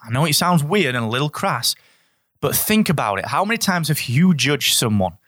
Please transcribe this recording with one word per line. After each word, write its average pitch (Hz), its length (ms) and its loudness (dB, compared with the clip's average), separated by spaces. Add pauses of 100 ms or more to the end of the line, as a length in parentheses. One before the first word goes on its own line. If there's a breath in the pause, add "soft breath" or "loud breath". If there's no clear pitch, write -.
I 113 60 -16
know 131 160 0
it 147 80 0
sounds 175 300 2
weird 151 320 0
and 117 100 -2
a 107 40 -2
little 135 200 -2
crass, 147 460 -4 (680 soft breath)
but 135 140 -2
think 214 340 2
about 117 300 0
it. 95 80 -6
How 151 180 -2
many 226 120 -2
times 180 320 -2
have 151 120 -2
you 170 320 2
judged 139 400 0
someone 101 400 0 (140)